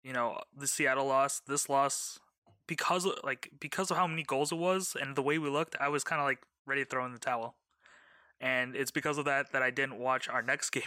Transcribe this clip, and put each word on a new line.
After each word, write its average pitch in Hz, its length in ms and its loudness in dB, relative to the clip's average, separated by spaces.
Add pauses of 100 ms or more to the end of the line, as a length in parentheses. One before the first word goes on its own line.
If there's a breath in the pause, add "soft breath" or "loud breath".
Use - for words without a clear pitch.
you 131 80 -10
know, 120 260 -2 (180)
the 143 100 -8
Seattle 135 400 2
loss, 135 380 2
this 143 220 -2
loss, 139 500 0 (480)
because 175 400 0
of, 190 100 2 (100)
like, 135 240 -4 (100)
because 185 320 -2
of 160 60 2
how 180 100 4
many 160 160 -4
goals 143 300 0
it 165 40 0
was 185 420 0
and 139 180 -4
the 143 40 4
way 147 160 2
we 151 120 0
looked, 151 320 0
I 143 80 2
was 147 160 0
kinda, 151 180 0
like, 135 160 2 (260)
ready 135 200 0
to - 40 -6
throw 127 160 0
in 127 60 -8
the 120 80 -16
towel. 117 380 -4 (800 soft breath)
And 127 340 2
it's 135 180 -2
because 147 260 0
of 143 80 -2
that 139 260 0
that 131 100 2
I 127 80 4
didn't 131 300 -2
watch 131 300 0
our 127 120 0
next 131 280 -2
<laughs> - 20 -8
game - 160 -2